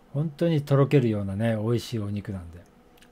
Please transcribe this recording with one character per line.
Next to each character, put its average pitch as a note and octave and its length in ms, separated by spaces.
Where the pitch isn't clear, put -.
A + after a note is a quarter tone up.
本 D3+ 180
当 E3+ 180
に D#3 140
と C#3+ 140
ろ C3+ 100
け C#3+ 140
る A#2+ 80
よ G#2 140
う - 20
な G2 120
ね、 A2+ 200
美 G#2+ 160
味 A#2 80
し - 140
い A#2 40
お G2+ 120
肉 G2+ 220
な F#2+ 60
ん E2+ 120
で。 F2 100